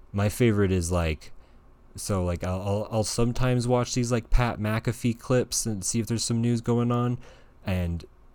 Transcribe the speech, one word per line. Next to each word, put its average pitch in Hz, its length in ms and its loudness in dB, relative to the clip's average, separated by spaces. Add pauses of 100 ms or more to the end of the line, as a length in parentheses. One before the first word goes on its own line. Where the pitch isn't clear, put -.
(120)
my 101 160 2
favorite 104 440 4
is, 87 180 2
like, 82 420 -2 (600)
so, 95 300 -2
like, 87 200 -2
I'll, 92 160 -2
I'll, 101 300 -2
I'll 110 140 0
sometimes 120 640 0
watch 123 260 0
these, 120 180 0
like, 117 180 -2
Pat 120 280 4
McAfee 113 600 -2
clips - 480 0
and 104 180 -4
see - 160 -2
if 107 60 -2
there's 113 180 -2
some 117 160 0
news 117 200 2
going 120 320 0
on, 123 260 0 (460)
and 87 400 -2 (300)